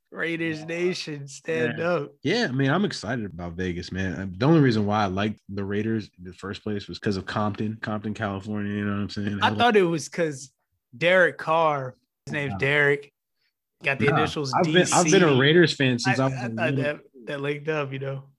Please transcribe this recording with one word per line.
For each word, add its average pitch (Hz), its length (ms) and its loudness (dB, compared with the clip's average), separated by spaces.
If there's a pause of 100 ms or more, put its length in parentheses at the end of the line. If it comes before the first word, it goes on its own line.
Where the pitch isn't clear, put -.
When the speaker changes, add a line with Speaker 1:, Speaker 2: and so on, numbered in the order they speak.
(120)
Speaker 1:
Raiders 160 500 -4
Speaker 2:
Uh, 160 40 -12
Speaker 1:
Nation, 165 600 -4
stand 160 520 -4
Speaker 2:
yeah. 170 100 -2
Speaker 1:
up. 151 220 -2 (100)
Speaker 2:
Yeah, 214 260 0
I 131 40 -4
mean, 135 180 2
I'm 185 160 2
excited 120 400 -4
about 87 280 -10
Vegas, 90 380 -4
man. 92 220 -4
Uh, 95 140 -6 (100)
the 123 80 0
only 160 140 8
reason 110 260 4
why 104 160 2
I 104 60 2
liked 101 320 -2 (100)
the 98 160 -6
Raiders 107 540 -4
in 90 40 -18
the 90 100 -14
first 98 280 -10
place 104 260 -6
was 85 120 -12
'cause 101 180 0
of 92 80 -6
Compton, 107 560 -4
Compton, 107 320 -6
California, 104 600 -6
you 104 120 -4
know 101 80 -2
what 101 80 -4
I'm 95 80 -4
saying? 101 320 -6
Speaker 1:
I - 60 4
Speaker 2:
Hell 110 80 2
Speaker 1:
thought 233 200 2
it 202 60 8
was 170 260 -2
'cause 143 440 -6 (440)
Derek 170 440 4
Carr, 151 560 0 (320)
his 143 60 -8
name's 143 200 -4
Speaker 2:
Nah. 95 60 -6
Speaker 1:
Derek, 143 520 2 (720)
got 139 140 -2
the - 140 0
Speaker 2:
Nah. - 60 2
Speaker 1:
initials 147 360 -2
Speaker 2:
I've 170 120 2
been, 165 280 4
I've 170 120 6
been - 180 6
a 160 60 6
Speaker 1:
D 139 40 6
C. 123 60 6
Speaker 2:
Raiders 156 340 6
fan 127 240 2
since 123 220 0
Speaker 1:
I, 131 40 2
Speaker 2:
I 135 40 2
was 135 80 0
Speaker 1:
I - 100 -8
Speaker 2:
a 117 40 -4
Speaker 1:
thought 113 60 -8 (200)
Speaker 2:
little 135 80 0
Speaker 1:
that, 147 160 -4 (260)
that 143 160 -8
linked 147 280 -6
up, 147 220 -4
you 135 60 -8
know? 135 280 -8 (140)